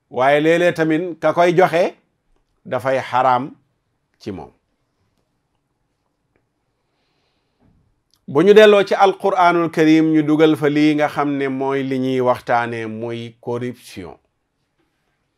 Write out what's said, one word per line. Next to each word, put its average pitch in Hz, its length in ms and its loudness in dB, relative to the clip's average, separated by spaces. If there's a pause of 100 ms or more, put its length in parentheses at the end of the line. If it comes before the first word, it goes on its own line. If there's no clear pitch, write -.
waaye 139 320 0
léeg-léeg 170 340 2
tamit 160 440 -4
ka 156 140 0
koy 175 220 2
joxe 180 400 0 (680)
dafay 131 340 -4
xaraam 127 520 0 (680)
ci 110 120 -12
moom. 78 200 -16 (3750)
Bu 143 160 0
ñu 202 100 6
delloo 208 300 8
ci 196 120 -6
Alquraanul 185 760 0
Karim, 160 400 2
ñu 156 120 0
dugal 156 340 2
fa 147 120 -2
lii 151 260 2
nga 151 120 0
xam 143 300 -4
ne 139 100 -4
mooy 135 360 -4
li 131 160 -6
ñuy 131 220 -4
waxtaane, 117 640 -4
muy 117 540 -12
corruption. 120 760 -12 (1200)